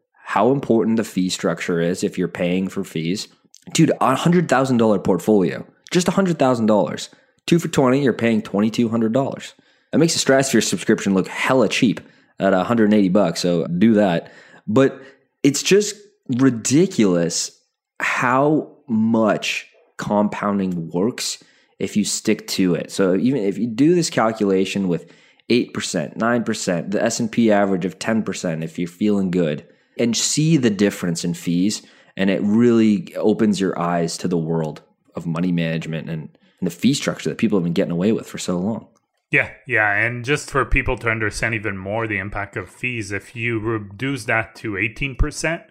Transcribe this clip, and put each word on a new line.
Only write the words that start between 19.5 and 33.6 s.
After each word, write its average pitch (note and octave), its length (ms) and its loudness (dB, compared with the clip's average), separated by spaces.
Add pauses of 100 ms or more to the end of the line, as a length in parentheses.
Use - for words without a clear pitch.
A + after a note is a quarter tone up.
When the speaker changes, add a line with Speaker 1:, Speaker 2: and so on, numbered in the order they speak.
Speaker 1:
compounding G2 920 -2
works F#2 540 -4 (360)
if - 180 -4
you G2+ 60 2
stick - 440 -2
to F2+ 280 2
it. - 160 -6
So F#2+ 240 2
even A#2+ 280 0
if G2 140 -2
you A2+ 100 -2
do C#3 280 2
this E3+ 140 0
calculation G2+ 760 0
with E2 240 -4 (380)
eight A2+ 240 0
percent, D#2+ 440 -6
nine A#2 260 0
percent, F#2+ 480 -4
the G2+ 120 -2
S A2+ 160 -2
and A#2 120 -4
P A2+ 200 4
average G2 320 2
of F#2 140 -4
ten A2 240 -2
percent E2 420 -6
if E2 140 -12
you're F2+ 100 -4
feeling G2+ 440 0
good, D#2+ 340 -2 (320)
and A#2+ 180 0
see D#3 400 2
the A#2+ 140 4
difference F#2+ 560 0
in F2 80 -2
fees, F2+ 480 -2 (340)
and G2 140 0
it F#2+ 140 0
really A2 720 2
opens G2+ 440 2
your F#2+ 200 -2